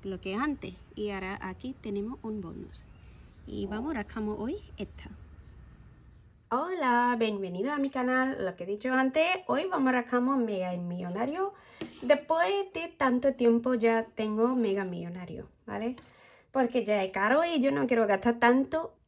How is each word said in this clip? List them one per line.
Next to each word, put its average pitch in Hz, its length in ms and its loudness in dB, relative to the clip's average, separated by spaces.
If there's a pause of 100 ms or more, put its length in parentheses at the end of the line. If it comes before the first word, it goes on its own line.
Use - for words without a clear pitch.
lo 190 160 -8
que 190 160 -6
antes. 262 400 -4 (200)
Y 208 160 -4
ahora 190 300 -8
aquí 190 380 -10
tenemos 208 440 -6
un 220 180 -6
bonus. - 420 -14 (640)
Y 202 200 -6
vamos, 226 260 -6
rascamos 214 440 -6
hoy 269 200 -6 (180)
esta. - 340 -12 (1400)
Hola, 247 680 2
bienvenido 202 540 -2
a 294 60 -2
mi 277 120 0
canal. 254 540 0
Lo 180 140 -4
que 180 80 -8
he - 20 -10
dicho 208 240 -4
antes, 262 360 4 (200)
hoy 285 160 0
vamos 294 300 2
a 247 80 2
rascamos 247 360 2
Mega 190 360 0
el 175 80 -4
Millonario. 202 720 -4 (480)
Después 311 480 2 (240)
de 330 160 -6
tanto 262 440 2
tiempo 240 420 4
ya 226 380 2
tengo 220 440 0
Mega 196 260 2
Millonario, 175 640 -8 (180)
¿vale? 220 300 -4 (560)
Porque 247 320 2
ya 202 180 2
es 190 120 -2
caro 240 320 4
y 330 160 2
yo 269 100 4
no 277 160 2
quiero 226 200 4
gastar 220 320 2
tanto 262 540 4 (140)